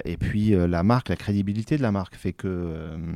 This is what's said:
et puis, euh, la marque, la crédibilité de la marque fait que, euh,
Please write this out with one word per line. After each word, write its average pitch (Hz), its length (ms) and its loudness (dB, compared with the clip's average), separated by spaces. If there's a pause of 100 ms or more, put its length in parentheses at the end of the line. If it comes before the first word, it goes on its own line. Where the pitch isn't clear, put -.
et 85 100 -4
puis, 104 380 2
euh, 90 140 6
la 87 160 2
marque, 120 260 2
la 90 80 0
crédibilité 101 580 0
de 147 60 0
la 117 100 2
marque 98 240 -4
fait - 160 -6
que, - 160 -8
euh, 82 500 -6 (180)